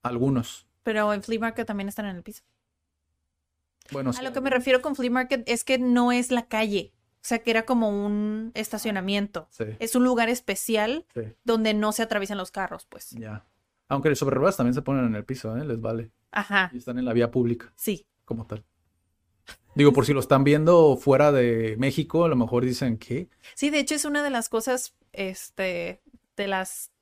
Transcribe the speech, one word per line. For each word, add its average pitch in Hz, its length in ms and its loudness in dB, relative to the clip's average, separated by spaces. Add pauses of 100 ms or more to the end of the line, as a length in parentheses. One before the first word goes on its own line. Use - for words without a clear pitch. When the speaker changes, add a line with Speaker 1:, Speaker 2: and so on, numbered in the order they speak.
Speaker 1:
algunos. 123 640 -2 (160)
Speaker 2:
Pero 214 300 0
en 202 100 -4
flea 226 180 -4
market 226 260 -4
también 202 220 -6
están 208 180 -8
en 185 100 -8
el 175 60 -16
piso. - 200 -20 (1500)
Speaker 1:
Bueno, 143 200 -4
Speaker 2:
A - 40 -2
Speaker 1:
sí, 254 80 -8
Speaker 2:
lo 262 100 -6
que 269 80 -4
me 262 80 -4
Speaker 1:
algunos. 262 120 2
Speaker 2:
refiero 254 220 2
con 285 140 -4
flea 247 140 -2
market 254 360 0
es 233 180 -2
que 262 140 2
no 247 340 4
es 247 180 0
la 247 160 0
calle. 214 460 -2 (240)
O - 80 -20
sea, 233 180 -2
que 233 80 -2
era 220 140 2
como 233 240 2 (160)
un 214 500 -4
estacionamiento. 202 960 -4
Speaker 1:
Sí. - 140 -6 (140)
Speaker 2:
Es 226 160 -4
un 247 100 6
lugar 233 240 2
especial 226 840 -2
Speaker 1:
Sí. 117 80 -6 (220)
Speaker 2:
donde 220 300 2
no 214 180 0
se 233 100 -2
atraviesan 208 360 -4
los 185 120 -10
carros, 180 360 -10
pues. - 240 -20
Speaker 1:
Ya. 107 340 -14 (440)
Aunque 139 200 0
los 139 100 2
sobre 135 180 0
ruedas 180 200 2
también 123 180 2
se 139 80 -4
ponen 135 240 0
en 113 80 -2
el 107 100 -6
piso, 117 320 -8
¿eh? 120 80 -6
Les 117 160 -6
vale. 113 300 -6 (220)
Speaker 2:
Ajá. 196 400 -2
Speaker 1:
Y 123 60 -12
están 120 200 -8
en 127 60 -2
la 123 80 -2
vía 117 180 2
pública. 120 460 -2
Speaker 2:
Sí. - 300 -6 (180)
Speaker 1:
Como 113 220 -8
tal. 107 180 -12 (1120)
Digo, 143 180 8
por 127 140 4
si 147 60 2
lo 135 80 2
están 135 240 4
viendo 156 520 8
fuera 139 340 6
de 117 480 2
México, 143 460 0
a - 40 4
lo 135 80 2
mejor 120 280 2
dicen, 123 340 -2
"¿Qué?". 147 300 -8 (260)
Speaker 2:
Sí, 285 160 -2
de 302 100 0
hecho 302 140 -2
es 294 100 -4
una 294 180 -2
de 285 80 -2
las 233 180 -4
cosas, 247 460 -4 (180)
este, 185 880 -8 (360)
de 202 120 -4
las 190 420 -6 (120)